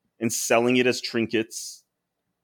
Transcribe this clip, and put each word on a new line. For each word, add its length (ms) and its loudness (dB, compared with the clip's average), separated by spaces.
and 120 -2
selling 460 2
it 100 4
as 140 0
trinkets 840 -4